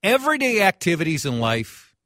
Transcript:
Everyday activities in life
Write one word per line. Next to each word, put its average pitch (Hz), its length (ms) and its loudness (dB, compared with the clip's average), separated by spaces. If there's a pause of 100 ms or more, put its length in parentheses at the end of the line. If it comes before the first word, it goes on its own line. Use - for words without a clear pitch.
Everyday 262 600 2
activities 165 640 0
in 123 160 -2
life 113 540 -4 (120)